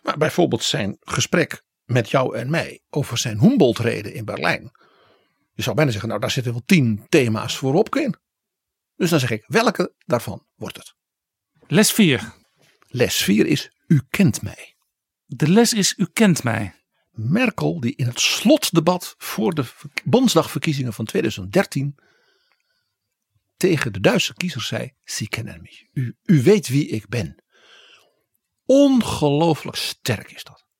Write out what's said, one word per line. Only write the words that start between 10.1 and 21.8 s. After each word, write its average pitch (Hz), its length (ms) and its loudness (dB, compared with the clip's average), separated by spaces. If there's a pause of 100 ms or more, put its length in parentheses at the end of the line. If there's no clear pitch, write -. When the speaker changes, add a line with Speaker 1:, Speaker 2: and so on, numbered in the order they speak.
Speaker 1:
wordt - 220 -12
het? - 200 -20 (720)
Speaker 2:
Les 202 240 2
vier. 135 420 2 (540)
Speaker 1:
Les - 360 0
vier 202 220 2
is, - 260 -2 (160)
u 147 220 4
kent 170 320 2
mij. - 340 -14 (500)
Speaker 2:
De 151 240 -2
les 226 240 4
is, 202 240 0
u 185 160 0
kent 196 300 2
mij. 110 320 -4 (360)
Speaker 1:
Merkel, 160 680 -2
die 120 160 -4
in 127 100 -2
het 120 140 -4
slotdebat 180 1000 2
voor 196 360 -2
de 147 100 -2
ver-, - 260 -14 (140)
Bondsdagverkiezingen 147 880 2
van 113 120 -6
tweeduizend 101 460 -4
dertien 143 460 -2 (1600)